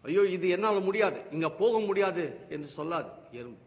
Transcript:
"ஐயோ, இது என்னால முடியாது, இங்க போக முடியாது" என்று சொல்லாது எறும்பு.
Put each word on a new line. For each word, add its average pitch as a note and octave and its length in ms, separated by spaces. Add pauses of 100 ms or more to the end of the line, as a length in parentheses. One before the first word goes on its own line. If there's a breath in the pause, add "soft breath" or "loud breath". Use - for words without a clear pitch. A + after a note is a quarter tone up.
"ஐயோ, E3+ 220
இது F#3 240
என்னால G3+ 300
முடியாது, G3 400 (120)
இங்க D#3 180
போக A3 300
முடியாது" F#3+ 440 (260)
என்று D3+ 180
சொல்லாது D#3 420 (220)
எறும்பு. A#2+ 360